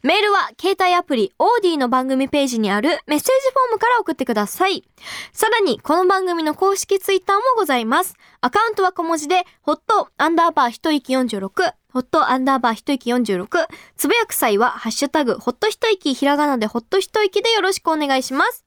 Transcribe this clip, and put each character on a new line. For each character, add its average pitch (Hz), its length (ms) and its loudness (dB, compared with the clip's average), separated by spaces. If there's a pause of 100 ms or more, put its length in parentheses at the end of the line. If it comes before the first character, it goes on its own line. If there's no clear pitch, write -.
メ 320 160 2
ー 427 40 2
ル 415 100 0
は、 381 260 -2
携 370 220 -2
帯 359 140 2
ア 359 80 0
プ 302 140 -4
リ、 208 220 -2
オ 427 200 2
ー 427 40 0
デ 370 60 2
ィ 330 80 0
の 254 140 -2
番 254 180 0
組 262 200 0
ペ 285 160 0
ー - 20 0
ジ 247 120 -4
に 214 120 0
あ 202 100 0
る 302 260 0
メ 294 100 0
ッ - 20 0
セ - 60 -4
ー - 20 -2
ジ - 40 2 (220)
フ 523 140 0
ォ - 40 -6
ー - 40 0
ム 403 40 -4
か 453 100 0
ら 494 120 2
送 339 120 -4
っ - 20 -4
て - 100 -6
く 240 80 -4
だ 208 140 0
さ 370 220 -2
い。 381 140 -4 (500)
さ - 180 0
ら 453 100 2
に、 349 180 0
こ - 160 -2
の 370 120 2
番 381 200 2
組 339 160 -2
の 302 120 -2
公 392 200 0
式 392 240 -2
Twitter 392 380 0
も 403 60 0 (140)
ご 415 100 0
ざ 269 100 0
い 240 80 -2
ま 269 180 2
す。 - 120 -6 (260)
ア 254 100 0
カ 427 160 2
ウ 453 40 0
ン 415 40 -6
ト 403 80 -2
は 370 100 2
小 370 100 -6
文 330 160 -2
字 302 100 -8
で、 359 160 2 (160)
ホ 302 140 -2
ッ 311 120 -6
ト 415 300 0
ア 285 120 2
ン 330 80 2
ダ 339 120 4
ー 330 40 0
バ 262 160 2
ー - 20 -2
一 320 200 -4
息 294 220 -2
四 254 160 0
十 214 100 -6
六、 190 240 -4 (300)
ホ 254 80 -2
ッ - 20 -12
ト - 280 0
ア 254 80 2
ン 262 80 -2
ダ 269 100 2
ー 254 40 -2
バ 240 100 2
ー - 20 -4
一 226 200 -4
息 262 180 -4
四 247 120 2
十 214 140 0
六、 202 300 -2 (320)
つ - 100 -2
ぶ 330 60 2
や 466 100 2
く - 80 -8
際 220 240 0
は、 226 140 2
ハ 220 180 -8
ッ 220 40 -4
シ - 120 -2
ュ 277 40 -4
タ 302 160 0
グ 226 100 0
ホ - 160 -4
ッ - 20 -12
ト 415 160 -2
一 - 220 -4
息、 320 240 -2
ひ 262 100 -4
ら 285 140 2
が 294 80 2
な 277 100 0
で 220 100 0
ホ 214 120 -4
ッ 226 100 -6
ト 381 100 0
一 427 260 -2
息 403 180 -2
で 453 100 0
よ 440 80 2
ろ 381 120 0
し - 80 -6
く - 80 -4
お 320 100 0
願 277 200 0
い 262 40 0
し 262 100 -8
ま 302 140 2
す。 480 200 -6